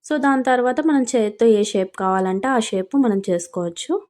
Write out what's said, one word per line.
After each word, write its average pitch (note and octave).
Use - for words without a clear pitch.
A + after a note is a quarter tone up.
So, D4+
దాని C4+
తర్వాత B3+
మనం C#4+
చేత్తో A3+
ఏ G#3+
షేప్ F#3+
కావాలంటే F#3+
ఆ C4
షేప్ F#3+
మనం A3
చేసుకోవచ్చు. F3